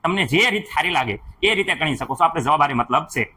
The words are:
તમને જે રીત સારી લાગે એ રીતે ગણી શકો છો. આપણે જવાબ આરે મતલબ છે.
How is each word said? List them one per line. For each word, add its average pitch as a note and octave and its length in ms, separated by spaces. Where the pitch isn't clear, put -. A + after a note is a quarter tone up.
તમને F3+ 240
જે G3+ 240
રીત G3+ 160
સારી D#3+ 240
લાગે B2+ 300
એ G#3 120
રીતે F#3+ 200
ગણી D3+ 220
શકો - 180
છો. E3+ 100
આપણે D#3+ 180
જવાબ D3 200
આરે C#3 120
મતલબ B2 300
છે. - 320